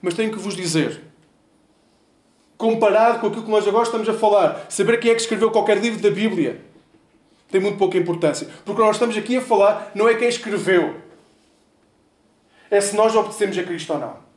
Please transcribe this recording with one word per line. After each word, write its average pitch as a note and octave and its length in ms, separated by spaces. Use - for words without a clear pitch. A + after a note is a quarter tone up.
Mas F3 140
tenho A3 160
que G#3+ 80
vos F#3 180
dizer, D#3+ 440
comparado A3+ 640
com G#3 80
aquilo A3 160
que G#3+ 60
nós G#3 160
agora G#3+ 180
estamos A3+ 240
a A3 60
falar, G3+ 540
saber A3+ 300
quem A#3 120
é A3+ 40
que A3+ 60
escreveu A3 300
qualquer G#3+ 280
livro G#3+ 220
da G3+ 100
Bíblia F3+ 500
tem F#3+ 100
muito G3+ 160
pouca F#3+ 220
importância. E3 500
Porque G#3 160
nós G#3+ 160
estamos A#3 200
aqui A3 200
a B3 60
falar G#3 520
não G#3+ 140
é A3+ 60
quem A#3 140
escreveu, F#3 680
é G3+ 100
se G3+ 160
nós A3 180
obedecemos G3+ 440
a F3+ 40
Cristo E3 300
ou D3 60
não. A#2 180